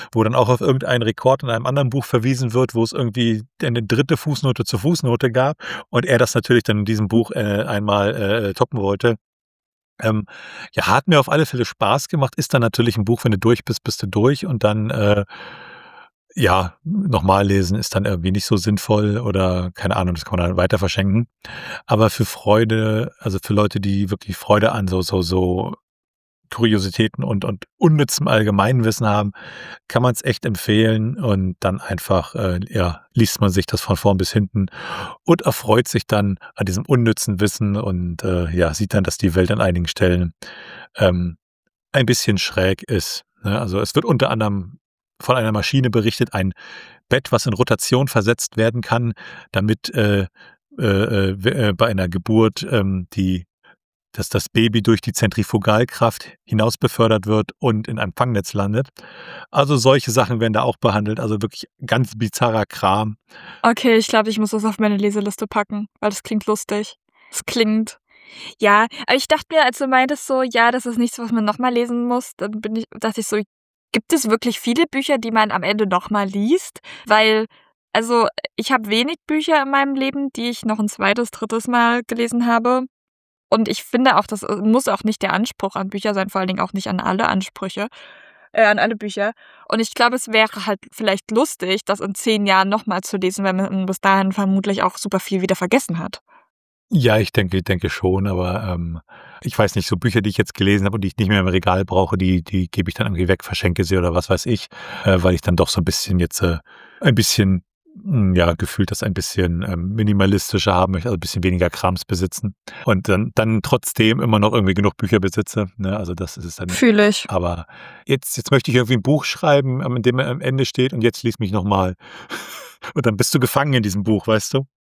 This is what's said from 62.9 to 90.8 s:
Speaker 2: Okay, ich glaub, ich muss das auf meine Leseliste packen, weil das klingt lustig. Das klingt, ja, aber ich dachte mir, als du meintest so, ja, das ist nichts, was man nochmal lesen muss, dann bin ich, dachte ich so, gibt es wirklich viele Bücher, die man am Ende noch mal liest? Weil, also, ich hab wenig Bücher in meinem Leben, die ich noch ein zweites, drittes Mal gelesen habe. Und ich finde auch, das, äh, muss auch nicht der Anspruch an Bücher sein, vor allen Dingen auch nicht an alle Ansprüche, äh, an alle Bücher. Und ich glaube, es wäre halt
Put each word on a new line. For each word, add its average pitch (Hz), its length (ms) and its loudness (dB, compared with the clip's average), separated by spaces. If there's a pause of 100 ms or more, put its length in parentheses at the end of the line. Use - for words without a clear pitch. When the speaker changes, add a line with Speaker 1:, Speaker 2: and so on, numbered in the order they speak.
Speaker 2:
Okay, 233 360 4
ich 226 100 2
glaub, 220 200 2
ich 214 120 -4
muss 214 100 0
das 214 160 -2
auf 220 140 -2
meine 208 180 2
Leseliste 208 480 -2
packen, 208 420 -6 (120)
weil 208 100 0
das 196 140 -6
klingt 214 240 -4
lustig. 208 480 -4 (340)
Das - 160 -10
klingt, 220 540 0 (600)
ja, 208 280 4 (180)
aber - 100 4
ich 262 120 -2
dachte - 260 -2
mir, 311 120 6
als 254 120 0
du 277 100 -2
meintest 262 380 0
so, 262 160 0
ja, 240 300 2
das 247 160 -4
ist 233 100 -4
nichts, 240 220 -2
was 233 120 -6
man 226 140 0
nochmal 247 280 0
lesen 240 320 0
muss, 247 320 -2
dann 214 220 -6
bin 220 160 -6
ich, 226 140 -4
dachte 220 320 -4
ich 208 60 -6
so, 208 100 -2 (540)
gibt - 220 0
es 262 160 0
wirklich 233 300 -2
viele 262 280 0
Bücher, 269 300 -2
die 226 140 -6
man 214 200 2
am 180 120 -2
Ende 214 240 0
noch 185 220 -2
mal 202 180 0
liest? 202 520 -2 (260)
Weil, 220 400 4 (480)
also, 226 340 2 (280)
ich - 160 -4
hab 233 160 0
wenig 247 300 0 (100)
Bücher 311 360 2
in 269 80 -4
meinem 277 240 0
Leben, 269 380 -2
die 233 160 -4
ich 233 160 -10
noch 220 140 -2
ein 208 80 0
zweites, 208 440 -2
drittes 226 360 -6
Mal 240 400 2
gelesen 233 380 -2
habe. 240 400 2 (640)
Und 214 180 4
ich - 160 -4
finde 254 340 2
auch, 208 100 0
das, 208 160 -8
äh, - 120 -4
muss 220 320 2
auch 196 160 -2
nicht 214 180 -2
der 190 120 0
Anspruch 196 420 -4
an 196 140 -4
Bücher 202 240 -4
sein, 196 160 -2
vor 196 100 -4
allen 185 80 -2
Dingen 185 140 -4
auch 185 120 -4
nicht 196 140 -6
an 190 140 -2
alle 190 260 0
Ansprüche, 190 600 -6 (640)
äh, 226 120 4
an 208 140 2
alle 226 160 0
Bücher. 208 380 -6 (340)
Und 220 140 -2
ich 226 120 -4
glaube, 240 220 2
es 247 140 -8
wäre 220 360 0
halt 202 140 -2 (120)